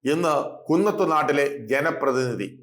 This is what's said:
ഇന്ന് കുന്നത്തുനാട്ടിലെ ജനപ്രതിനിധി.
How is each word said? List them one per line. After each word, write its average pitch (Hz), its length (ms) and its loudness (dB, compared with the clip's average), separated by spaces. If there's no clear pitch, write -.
ഇന്ന് 156 300 2
കുന്നത്തുനാട്ടിലെ 156 760 2
ജനപ്രതിനിധി. 127 760 0